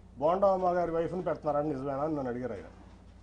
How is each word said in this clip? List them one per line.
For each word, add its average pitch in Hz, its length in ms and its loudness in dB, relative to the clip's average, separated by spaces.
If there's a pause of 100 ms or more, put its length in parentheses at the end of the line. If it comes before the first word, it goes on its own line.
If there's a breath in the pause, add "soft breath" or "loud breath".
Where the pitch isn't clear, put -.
(180)
"బోండా 185 340 4
అమ్మ 185 140 2
గారి 175 240 2
వైఫ్ని 165 320 -2
పెడుతున్నారంటే 151 460 0
నిజమేనా?" 139 340 -4
అని 156 120 -2
నన్ను 131 160 -4
అడిగారు 120 220 -4
ఆయన 90 120 -10 (580)